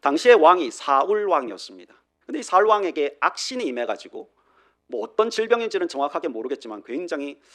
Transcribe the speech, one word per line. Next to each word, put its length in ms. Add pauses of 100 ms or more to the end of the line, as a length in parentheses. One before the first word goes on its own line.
당시의 340
왕이 360
사울 540
왕이었습니다. 680 (320)
근데 140
이 40
사울 220
왕에게 540
악신이 460
임해가지고 680 (560)
뭐 160
어떤 280
질병인지는 560
정확하게 400
모르겠지만 560
굉장히, 560 (160)